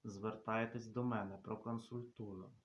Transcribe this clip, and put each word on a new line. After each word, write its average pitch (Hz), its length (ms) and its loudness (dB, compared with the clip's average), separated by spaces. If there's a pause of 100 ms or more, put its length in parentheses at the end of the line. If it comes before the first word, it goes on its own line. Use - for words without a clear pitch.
звертайтесь 113 800 2
до 123 180 2
мене, 104 340 2
проконсультую. 113 1120 -4 (140)